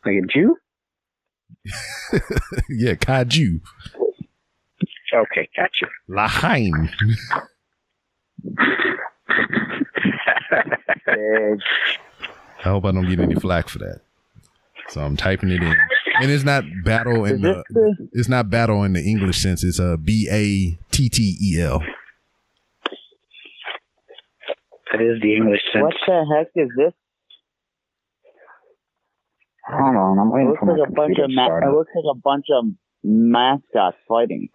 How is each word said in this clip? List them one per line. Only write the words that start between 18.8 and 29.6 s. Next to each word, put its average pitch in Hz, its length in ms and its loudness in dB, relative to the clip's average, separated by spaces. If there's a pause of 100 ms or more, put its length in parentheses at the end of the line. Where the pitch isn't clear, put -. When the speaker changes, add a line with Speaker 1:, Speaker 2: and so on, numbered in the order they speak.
Speaker 2:
in 95 80 2
the 85 100 0
English 98 380 0
sense. 92 240 0
It's 90 140 0
a 90 180 2
B 107 340 0
A 98 480 0 (140)
T 131 160 2
T 107 320 0
E 90 200 2
L. 78 220 0 (3000)
Speaker 1:
That 110 80 -2
is 113 200 0
the 107 140 2
English 107 260 2 (120)
sense. - 100 2
Speaker 3:
What 151 120 0 (120)
the 175 180 2 (120)
heck 160 180 0
is 147 220 0
this? 156 160 2 (2750)